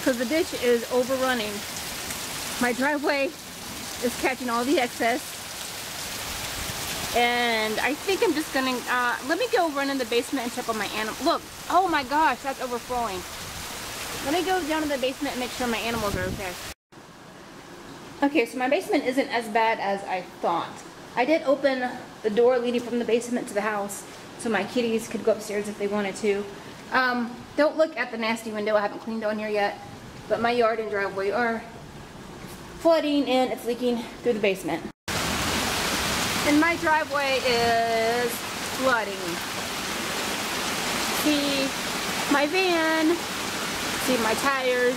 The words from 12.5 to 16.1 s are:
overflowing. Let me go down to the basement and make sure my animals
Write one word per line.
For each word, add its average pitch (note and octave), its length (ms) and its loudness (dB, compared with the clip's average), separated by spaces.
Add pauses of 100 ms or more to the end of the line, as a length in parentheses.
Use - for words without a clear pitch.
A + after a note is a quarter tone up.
overflowing. A#3 600 -2 (1000)
Let C#4 100 2
me F4+ 80 4
go F#4 220 2
down D#4 180 0
to D4+ 60 0
the C#4+ 100 0
basement C4 380 -2
and B3 40 -2
make B3 120 -4
sure B3 160 -2
my A3+ 100 0
animals G#3+ 380 -2